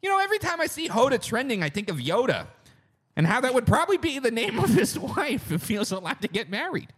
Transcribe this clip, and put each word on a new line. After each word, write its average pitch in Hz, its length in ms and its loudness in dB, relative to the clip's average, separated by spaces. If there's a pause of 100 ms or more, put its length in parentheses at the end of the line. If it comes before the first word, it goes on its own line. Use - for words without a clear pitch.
You 381 60 -4
know, 392 100 4
every 392 200 2
time 339 220 -4
I 320 60 2
see 311 220 -6
Hoda 247 340 2
trending, 233 400 -2
I 156 60 0
think 196 220 -4
of 165 80 -2
Yoda 151 480 0 (720)
and 151 100 2
how 208 140 2
that 262 120 0
would 247 140 2
probably 349 320 4
be 277 200 -2
the 262 120 2
name 226 280 -2
of 381 120 2
his - 280 4
<laughs> - 0 -
wife 247 540 -4
if 165 160 -4
he 208 100 -2
was 208 140 -2
allowed 185 300 -6
to 208 60 -6
get 180 200 -4
married. 226 500 -6